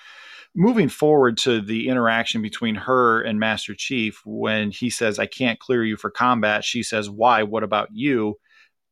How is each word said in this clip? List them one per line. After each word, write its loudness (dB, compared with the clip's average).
Moving 2
forward 4
to 2
the -4
interaction 0
between -4
her 2
and -2
Master -2
Chief, -6
when -2
he -6
says, -2
"I -2
can't -2
clear 0
you -2
for -8
combat," 2
she -4
says, -4
"Why? 2
What -2
about -2
you?" -2